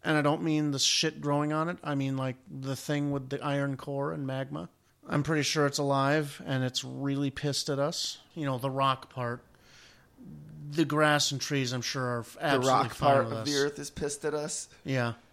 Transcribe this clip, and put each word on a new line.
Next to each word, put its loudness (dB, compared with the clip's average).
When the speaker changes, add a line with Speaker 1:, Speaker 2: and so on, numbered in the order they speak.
Speaker 1:
And 2
I 4
don't 2
mean 2
the -2
shit 2
growing 2
on 0
it. -6
I -2
mean, 0
like, -2
the -6
thing -2
with -4
the -4
iron 0
core -4
and -6
magma. -6
I'm 2
pretty 2
sure 2
it's 0
alive, 2
and 0
it's -2
really -2
pissed -2
at 0
us. -2
You -4
know, 0
the -2
rock 0
part. -6
The 4
grass 4
and -4
trees, 0
I'm -2
sure, -4
are -2
f-, -12
Speaker 2:
The -8
Speaker 1:
absolutely 4
Speaker 2:
rock 4
Speaker 1:
fine 4
Speaker 2:
part 6
Speaker 1:
with -4
Speaker 2:
of -6
the -2
Speaker 1:
us. 2
Speaker 2:
earth 0
is -8
pissed -6
at -2
us? -6
Speaker 1:
Yeah. -2